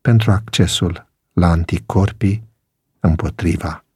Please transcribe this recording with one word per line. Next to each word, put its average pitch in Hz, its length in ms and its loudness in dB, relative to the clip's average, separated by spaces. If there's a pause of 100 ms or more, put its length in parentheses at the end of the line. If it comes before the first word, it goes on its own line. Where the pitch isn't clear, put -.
pentru 110 300 4
accesul - 800 -2 (220)
la 87 180 2
anticorpii 95 960 -2 (520)
împotriva 80 840 -2 (120)